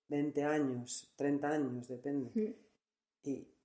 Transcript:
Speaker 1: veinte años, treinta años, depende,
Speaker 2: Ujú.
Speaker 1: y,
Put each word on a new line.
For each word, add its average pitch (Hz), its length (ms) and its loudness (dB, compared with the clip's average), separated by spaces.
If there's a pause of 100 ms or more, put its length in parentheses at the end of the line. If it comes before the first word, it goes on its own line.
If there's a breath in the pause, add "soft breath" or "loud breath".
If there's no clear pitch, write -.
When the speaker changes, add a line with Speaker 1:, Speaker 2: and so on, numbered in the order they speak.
Speaker 1:
veinte 147 360 2
años, 135 720 0
treinta 143 340 2
años, 127 380 0
depende, 131 420 -4
Speaker 2:
Ujú. 214 240 0 (720)
Speaker 1:
y, 135 240 -4 (160)